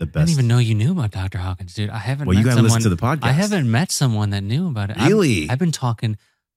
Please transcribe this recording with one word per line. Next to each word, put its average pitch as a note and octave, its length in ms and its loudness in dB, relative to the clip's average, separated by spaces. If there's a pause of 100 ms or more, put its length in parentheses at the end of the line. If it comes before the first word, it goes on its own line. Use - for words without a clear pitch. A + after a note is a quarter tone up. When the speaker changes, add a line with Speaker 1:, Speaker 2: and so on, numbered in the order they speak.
Speaker 1:
didn't - 80 -8
Speaker 2:
best. D#3+ 180 2
Speaker 1:
even C3+ 160 2
know A#2 100 4
you A2+ 180 2
knew A2 160 2
about B2+ 200 -2
Doctor F#2+ 260 -6
Hawkins, F#2 360 -8
dude. G#2 160 -6
I - 80 -10
haven't C3 300 -6
Speaker 2:
Well, F#2 100 4
you G#2+ 60 4
Speaker 1:
met B2+ 80 2
Speaker 2:
gotta A#2 100 4
listen A2+ 200 2
Speaker 1:
someone, F#2+ 160 2
Speaker 2:
to B2 200 0
the A#2+ 80 -4
podcast. A#2 40 2
Speaker 1:
I - 20 2
haven't E3+ 400 0
met B2 200 0
someone G#2+ 400 0
that G2+ 100 -2
knew B2+ 260 -2
about G#2+ 240 -4
it. - 80 -10
I've, A#2+ 80 2
Speaker 2:
Really? C#3 420 2
Speaker 1:
I've B2+ 100 0
been E3+ 120 0
talking A2+ 460 -4 (400)